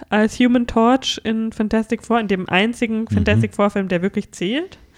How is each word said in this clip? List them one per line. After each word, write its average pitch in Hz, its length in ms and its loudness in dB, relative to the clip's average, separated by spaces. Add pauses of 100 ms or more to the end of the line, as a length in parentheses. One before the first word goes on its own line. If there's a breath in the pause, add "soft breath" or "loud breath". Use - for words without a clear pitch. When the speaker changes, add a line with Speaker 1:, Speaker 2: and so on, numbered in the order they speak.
Speaker 1:
als 214 300 2
Human 247 280 4
Torch 240 560 2
in 220 280 -2
Fantastic 220 520 -2
Four, 226 160 0
in 220 80 -2
dem 185 220 -2
einzigen 220 520 0
Speaker 2:
Mhm. 220 60 -6
Speaker 1:
Fantastic 208 460 2
Four 208 160 2
Film, 196 200 -2
der 175 120 0
wirklich 202 300 -4
zählt. 262 460 -6 (200 loud breath)